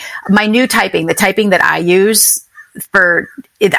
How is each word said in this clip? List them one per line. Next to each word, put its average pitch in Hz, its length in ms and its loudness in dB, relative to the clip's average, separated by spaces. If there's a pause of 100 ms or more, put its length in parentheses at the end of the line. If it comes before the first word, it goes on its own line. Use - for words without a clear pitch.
(300)
my 208 180 2
new 240 200 2
typing, 185 400 -2
the 165 60 0
typing 202 380 0
that 175 120 0
I - 160 0
use 190 640 0 (500)
for 175 340 2 (320)
it, 196 200 0